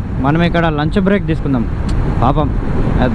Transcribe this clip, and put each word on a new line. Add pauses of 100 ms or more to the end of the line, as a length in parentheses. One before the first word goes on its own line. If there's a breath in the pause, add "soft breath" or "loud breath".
(260)
మనం
ఇక్కడ (120)
లంచ్
బ్రేక్
తీసుకుందాం. (580)
పాపం (540)
అది